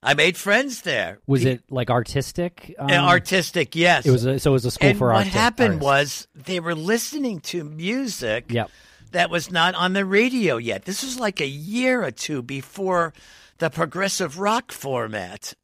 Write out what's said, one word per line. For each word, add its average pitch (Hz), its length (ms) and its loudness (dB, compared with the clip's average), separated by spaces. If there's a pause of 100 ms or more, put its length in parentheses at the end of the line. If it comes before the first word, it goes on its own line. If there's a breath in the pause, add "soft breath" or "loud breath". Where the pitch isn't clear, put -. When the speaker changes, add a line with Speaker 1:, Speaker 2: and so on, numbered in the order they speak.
Speaker 1:
I 139 120 2
made 165 220 4
friends 233 460 0
there. 104 440 -2
Speaker 2:
Was 135 180 4
Speaker 1:
Be- 131 80 4
Speaker 2:
it, 120 180 -6
like, 127 200 -2
artistic, 139 880 -2
Speaker 1:
Uh, 139 60 -6
Speaker 2:
um, 139 60 0 (160)
Speaker 1:
artistic, 175 680 2
yes. 165 320 4
Speaker 2:
it 139 40 4
was 123 140 4
a, 135 140 0
so 147 120 2
it - 20 6
was 123 120 2
a 123 60 2
school - 200 4
Speaker 1:
And 208 80 2
Speaker 2:
for 127 100 2
Speaker 1:
what 113 80 6
Speaker 2:
arti-, 190 140 2
Speaker 1:
happened 214 520 2
Speaker 2:
artists. - 20 -2
Speaker 1:
was 139 440 2 (160)
they 180 160 -4
were 165 140 -2
listening 226 680 -2
to 170 240 -8
music 156 880 -4
Speaker 2:
Yep. 117 200 -2 (420 soft breath)
Speaker 1:
that 170 180 0
was 170 200 -4
not 180 240 2
on 180 200 0
the 196 100 0
radio 202 540 2
yet. 110 260 -4
This 190 180 -6
was, 254 160 -8
like, 214 220 -4
a 147 80 -2
year 214 560 -2
or 139 80 -4
two 139 300 -6
before 165 720 -2 (440 loud breath)
the 160 120 0
progressive 170 680 -4
rock 208 320 0
format 110 920 -6